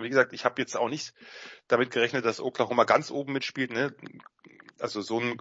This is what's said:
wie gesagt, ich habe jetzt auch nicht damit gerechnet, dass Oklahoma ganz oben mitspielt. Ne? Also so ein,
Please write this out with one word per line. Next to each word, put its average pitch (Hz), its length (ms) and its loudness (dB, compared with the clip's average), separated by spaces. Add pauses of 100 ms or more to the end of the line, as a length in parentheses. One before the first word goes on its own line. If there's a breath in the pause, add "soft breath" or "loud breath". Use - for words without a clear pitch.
wie 117 80 -6
gesagt, 127 240 4
ich 120 100 -8
habe - 160 0
jetzt - 160 -4
auch 117 140 0
nicht 151 240 -8 (540 loud breath)
damit 123 240 4
gerechnet, 120 340 0
dass 113 140 0
Oklahoma 120 440 2
ganz 131 280 4
oben 139 220 -4
mitspielt. 131 380 -4
Ne? 127 240 -2 (840)
Also 110 220 -4
so 110 180 -2
ein, 120 220 -2